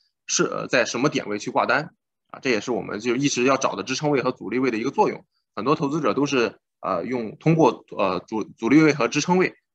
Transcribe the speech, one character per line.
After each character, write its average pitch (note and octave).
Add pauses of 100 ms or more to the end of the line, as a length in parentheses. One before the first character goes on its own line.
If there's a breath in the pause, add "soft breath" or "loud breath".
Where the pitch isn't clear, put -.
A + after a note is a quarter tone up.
(260 soft breath)
是， -
呃， G#2+
在 B2
什 A#2
么 C#3+
点 -
位 G#2
去 B2+
挂 A2+
单 C3 (340)
啊， -
这 C3+
也 G#2+
是 B2
我 G2+
们 F2+
就 A#2
一 C#3
直 B2
要 C3+
找 -
的 G2
支 B2+
撑 D3
位 C3+
和 B2
阻 F#2+
力 A#2
位 C3
的 A2
一 -
个 C3+
作 F#3
用。 - (300)
很 G#2
多 C#3+
投 D3
资 D#3
者 A2
都 C#3
是， C3 (220)
呃， F2+
用 A#2
通 D#3+
过， C3+ (120)
呃， F#2+
阻-， A2 (140)
阻 A2+
力 D3+
位 D3+
和 A#2+
支 C3
撑 F3+
位 F#3 (200)